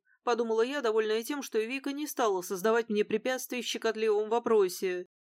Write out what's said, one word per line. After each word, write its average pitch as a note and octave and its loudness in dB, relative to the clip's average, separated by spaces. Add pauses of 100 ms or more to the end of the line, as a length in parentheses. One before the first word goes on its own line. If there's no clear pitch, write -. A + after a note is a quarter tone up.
(240)
подумала A3+ 2
я, C4+ 0
довольная A3 2
тем, C#4 -4
что - -2
Вика C4+ -4
не C#4+ -6
стала G3+ 0
создавать A3 0
мне G#3 2
препятствий B3 -2
в A3 -10
щекотливом A3 0
вопросе. G3 2 (240)